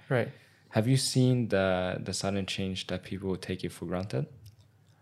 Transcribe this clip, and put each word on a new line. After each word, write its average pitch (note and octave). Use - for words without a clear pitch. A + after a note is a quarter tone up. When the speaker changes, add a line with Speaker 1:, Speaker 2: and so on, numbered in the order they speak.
Speaker 1:
Right. A#2+
Speaker 2:
Have A2
you C3
seen B2+
the, F#2
the F#2+
sudden G2
change F#2+
that F#2
people F#2+
take F#2
it F2
for -
granted? G2+